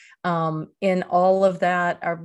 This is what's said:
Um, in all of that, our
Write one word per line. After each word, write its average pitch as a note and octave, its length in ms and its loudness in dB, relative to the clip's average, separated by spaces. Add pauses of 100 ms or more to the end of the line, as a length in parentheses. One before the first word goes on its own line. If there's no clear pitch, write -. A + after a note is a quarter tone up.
(220)
Um, D#3+ 460 -4 (120)
in F#3 220 0
all F#3+ 420 2
of F#3 140 0
that, F3 420 -2
our E3+ 240 -6